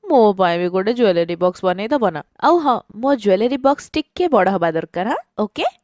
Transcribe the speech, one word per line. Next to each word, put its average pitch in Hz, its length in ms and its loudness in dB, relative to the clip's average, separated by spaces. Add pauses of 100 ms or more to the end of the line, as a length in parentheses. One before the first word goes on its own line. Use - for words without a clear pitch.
ମୋ 226 240 4
ପାଇଁ 180 240 0
ବି 180 100 -2
ଗୋଟେ 190 260 -2
ଜୁଏଲାରୀ 175 420 0
ବକ୍ସ 180 300 -2
ବନେଇଦବ 208 440 0
ନା? 151 140 -8 (160)
ଆଉ 320 180 4
ହଁ, 285 220 0 (160)
ମୋ 262 200 0
ଜୁଏଲାରୀ 214 420 0
ବକ୍ସ 277 360 -2
ଟିକେ 349 340 -4
ବଡ଼ 196 220 2
ହବା 170 220 0
ଦରକାର, 170 380 -6
ହଁ? 311 60 -2 (220)
ଓକେ? 220 260 -4 (200)